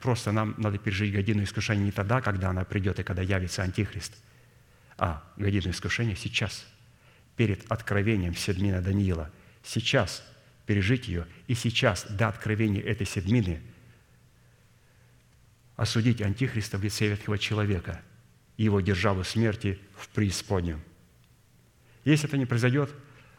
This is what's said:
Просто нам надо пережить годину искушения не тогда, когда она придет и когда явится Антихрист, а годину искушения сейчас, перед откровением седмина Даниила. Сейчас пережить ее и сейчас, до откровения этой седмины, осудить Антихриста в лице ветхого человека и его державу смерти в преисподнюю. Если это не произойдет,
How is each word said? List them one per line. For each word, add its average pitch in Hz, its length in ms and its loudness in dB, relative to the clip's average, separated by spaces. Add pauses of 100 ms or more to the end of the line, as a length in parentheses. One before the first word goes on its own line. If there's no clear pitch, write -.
Просто 120 300 0
нам 107 280 0
надо 104 200 0
пережить 104 340 0
годину 104 300 2
искушения 101 420 0
не 101 80 0
тогда, 104 280 0
когда 95 300 0
она 92 140 0
придет 95 360 -2
и - 20 -6
когда 92 200 -2
явится 92 400 0
Антихрист, 92 520 -4 (840)
а 82 280 -2 (120)
годину 98 340 0
искушения 107 440 -2
сейчас, - 520 -4 (680)
перед 101 340 0
откровением 101 640 0
седмина 92 460 0
Даниила. 92 500 0 (340)
Сейчас - 580 0 (440)
пережить 104 420 2
ее 85 160 -4 (240)
и 123 60 0
сейчас, 117 540 0
до 107 200 0
откровения 104 520 0
этой 101 260 -2
седмины, 95 540 0 (2250)
осудить 113 480 2
Антихриста 101 560 -2
в 98 60 -2
лице 104 240 0
ветхого 104 300 -2
человека 101 600 -2 (560)
и 110 80 0
его 101 160 4
державу 95 440 2
смерти 104 560 0 (160)
в - 140 -16
преисподнюю. 87 680 0 (1200)
Если 151 240 4
это 139 100 0
не 131 80 2
произойдет, 123 480 2 (440)